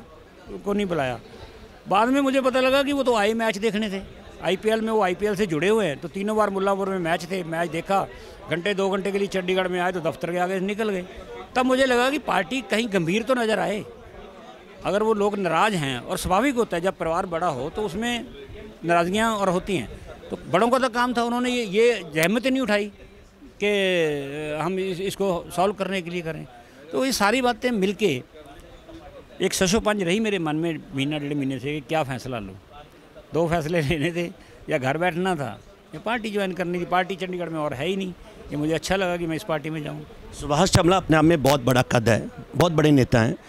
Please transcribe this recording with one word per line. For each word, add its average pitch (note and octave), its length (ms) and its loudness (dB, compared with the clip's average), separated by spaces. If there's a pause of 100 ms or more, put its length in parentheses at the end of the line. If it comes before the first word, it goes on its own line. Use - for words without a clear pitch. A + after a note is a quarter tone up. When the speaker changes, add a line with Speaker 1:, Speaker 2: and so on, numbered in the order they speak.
(640)
Speaker 1:
को G3+ 80 -2
नहीं G3+ 120 0
बुलाया। C3+ 340 -2 (680)
बाद G#3 220 4
में C#4 120 2
मुझे C4+ 200 2
पता B3+ 180 2
लगा C4 240 4
कि C#4 100 -2
वो C#4 100 0
तो A#3+ 120 2
आए G#3+ 180 2
मैच A3 240 0
देखने G#3+ 320 0
थे, F#3+ 120 -4 (420)
आईपीएल G3+ 380 0
में, A3 100 -2
वो G#3+ 100 4
आईपीएल F#3+ 340 0
से G#3 120 0
जुड़े D#3+ 220 2
हुए A3 160 4
हैं, C#3+ 140 -2
तो F3 80 -8
तीनों G#3 300 -2
बार G#3 120 4
मुल्लापुर G3 400 0
में F#3+ 100 -2
मैच E3+ 320 0
थे, F#3 120 -4
मैच E3 260 -4
देखा, E3+ 380 -2 (420)
घंटे F3 240 0
दो G3 160 0
घंटे G3+ 220 -2
के G3 60 -2
लिए G3 100 0
चंडीगढ़ F#3 400 0
में F3+ 120 -2
आए F3+ 120 0
तो F3 80 -4
दफ्तर D#3+ 320 -4
के F3 60 -2
आगे F3+ 220 0
निकल G#3 300 -2
गए। F3+ 160 -4 (500)
तब B3+ 100 2
मुझे C4 200 4
लगा B3 240 4
कि D4 100 0
पार्टी G3 420 0
कहीं A3 320 -2
गंभीर F#3+ 300 2
तो C4 100 0
नज़र A3+ 260 2
आए। F3+ 260 -2 (1000)
अगर F#3+ 180 2
वो A3 100 4
लोग G3+ 240 2
नाराज़ F#3 380 2
हैं, C3+ 240 0
और F3+ 180 -6
स्वाभाविक G#3 380 2
होता G#3+ 220 0
है E3 60 -2
जब F#3 140 -2
परिवार E3+ 280 0
बड़ा E3+ 220 -2
हो C#3 220 -2
तो G#3+ 120 -6
उसमें A3+ 440 -4 (600)
नाराज़गियाँ F#3 500 2
और G3 140 0
होती F3+ 280 0
हैं, A2 120 -6 (400)
तो - 80 -6 (140)
बड़ों G#3 180 4
का C4 100 4
तो B3+ 100 2
काम A#3+ 240 0
था, A#3 100 0
उन्होंने A#3+ 260 0
ये, B3 160 0
ये G#3 380 2 (120)
जहमत G#3 320 2
नहीं C4 140 2
उठाई G#3 300 0 (720)
कि D3+ 1000 0
हम F#3 180 -2
इस, F#3 200 -4
इसको F#3+ 460 -2 (100)
सॉल्व G3 180 2
करने F#3+ 280 -4
के E3 80 -10
लिए F3 120 -6
करें। D#3 240 -8 (460)
तो C4 140 0
ये C4+ 60 0
सारी G#3+ 300 2
बातें B3 300 0
मिलके F#3+ 500 0 (1200)
एक F#3 120 0
सशोपंज G#3 500 2
रही F3 160 2
मेरे G#3 200 0
मन D#3 160 -2
में D#3+ 220 -2 (180)
महीना C#3+ 220 0
डेढ़ C#3+ 160 -4
महीने C3+ 260 -2
से C#3 140 -6
कि D3+ 80 -6
क्या D#3 220 0
फ़ैसला B2+ 360 -6
लूँ। G2 160 -10 (800)
दो D#3+ 140 2
फैसले E3+ 340 0
<laughs> C3+ 80 0
लेने E3 220 0
थे, E3+ 200 -4 (380)
या D#3 80 0
घर C3+ 200 0
बैठना F3+ 380 0
था A2+ 240 -8 (340)
या D#3 60 -14
पार्टी A3+ 300 -6
ज्वाइन G3 240 -2
करनी F3 260 -4
थी। F3 60 -4
पार्टी F3+ 300 0
चंडीगढ़ F3+ 340 -6
में D#3+ 100 -6
और D3 140 -2
है C3+ 140 -4
ही G3 80 -2
नहीं, F#3+ 180 -4 (380)
ये D3+ 60 -4
मुझे D3+ 160 0
अच्छा D#3+ 220 0
लगा F3+ 220 0
कि E3+ 100 -4
मैं D#3+ 80 -2
इस D3 80 -6
पार्टी D#3 260 -4
में D#3 140 -6
जाऊँ। D3 220 -10 (340)
Speaker 2:
सुभाष D3 320 4
चावला F#3+ 260 6
अपने D#3+ 200 4
आप D3+ 60 6
में D#3+ 200 6
बहुत C#3 180 6
बड़ा B2 200 4
कद A2+ 280 2
है, - 200 2 (260)
बहुत E3 160 4
बड़े D3+ 200 6
नेता B2+ 300 6
हैं। A2 160 2 (120)